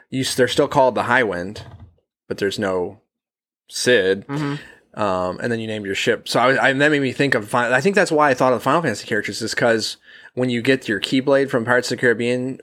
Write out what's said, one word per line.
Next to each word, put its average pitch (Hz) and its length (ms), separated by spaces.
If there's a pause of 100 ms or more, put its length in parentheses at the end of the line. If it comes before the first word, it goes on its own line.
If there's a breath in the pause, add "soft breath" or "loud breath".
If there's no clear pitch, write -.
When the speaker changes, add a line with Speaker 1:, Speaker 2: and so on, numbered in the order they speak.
(120 soft breath)
Speaker 1:
you 131 100
s-, - 140
they're 127 120
still 143 200
called 131 260
the 101 100
Highwind, 104 580 (640)
but - 100
there's 98 220
no 98 420 (640)
Sid. 101 600
Speaker 2:
Mm-hmm. 143 720
Speaker 1:
Um, 92 400
and 120 100
then 113 100
you 110 60
named 107 180
your 98 100
ship. - 320
So - 140
I, 127 260
I, 135 60
that 143 180
made 143 100
me 127 120
think 139 200
of 107 160
Fin-, 120 220
I 127 100
think 196 140
that's 180 160
why 147 180
I 131 60
thought 131 160
of 117 80
the - 40
Final 147 180
Fantasy 117 260
characters, 104 340
is 110 140
'cause 113 400 (380 loud breath)
when 127 160
you 120 120
get 131 280
your 98 100
Keyblade 139 500
from 117 140
Pirates 123 280
of 117 60
the - 40
Caribbean, 123 600